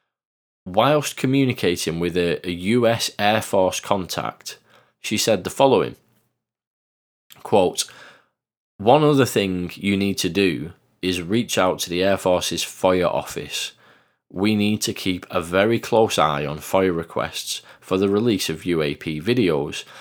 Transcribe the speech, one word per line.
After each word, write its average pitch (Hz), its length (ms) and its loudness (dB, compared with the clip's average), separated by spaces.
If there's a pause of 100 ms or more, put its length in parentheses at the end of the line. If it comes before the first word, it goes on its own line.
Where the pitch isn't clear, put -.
(680)
whilst 135 500 2
communicating 120 840 0
with 85 180 -2
a, 87 300 0
a 95 40 -6
U 101 360 0
S 113 320 0
Air 107 220 2
Force 92 400 0
contact, - 800 -6 (420)
she - 160 -6
said 104 260 2
the 90 80 -6
following, 107 460 2 (1500)
quote, 92 420 2 (920)
"One 127 260 4
other 147 220 6
thing 92 500 -2
you 98 220 0
need 98 220 0
to 92 100 0
do 85 440 0 (280)
is 90 220 -2
reach 98 340 -2
out 92 240 2
to - 100 -8
the 87 140 0
Air 98 140 2
Force's 87 440 0
foia 92 440 0
office. - 680 -6 (580)
We 107 240 0
need 104 280 0
to 113 100 -4
keep 92 380 -4
a 92 100 -2
very 98 400 2
close 110 380 2
eye 76 260 2
on 73 140 -6
foia 92 360 0
requests - 680 -6 (180)
for - 160 -2
the 98 140 2
release 104 400 0
of 80 160 -8
U 85 160 0
A 73 120 -2
P 78 280 -8
videos 85 600 0 (160)